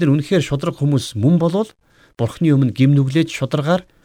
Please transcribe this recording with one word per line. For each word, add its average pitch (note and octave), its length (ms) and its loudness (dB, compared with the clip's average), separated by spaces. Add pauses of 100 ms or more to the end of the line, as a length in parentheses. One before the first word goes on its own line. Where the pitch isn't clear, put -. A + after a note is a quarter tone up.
нар C#3 80 4
үнэхээр D3+ 320 0
шударга C3+ 320 -6
хүмүүс C#3+ 400 -2
мөн D#3+ 240 2
болвол F3+ 320 -2 (480)
Бурхны D3 320 0
өмнө C3 240 0
гим C3+ 160 4
нүглээд C#3+ 400 0
шударгаар D3 560 -4 (160)